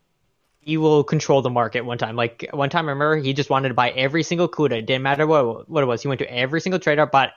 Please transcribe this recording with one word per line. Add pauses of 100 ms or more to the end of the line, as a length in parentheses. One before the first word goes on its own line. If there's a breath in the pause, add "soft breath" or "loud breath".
(600)
he
will
control
the
market
one
time.
Like,
one
time,
I
remember
he
just
wanted
to
buy
every
single
Kuda.
It
didn't
matter
what,
what
it
was.
He
went
to
every
single
trader,
bought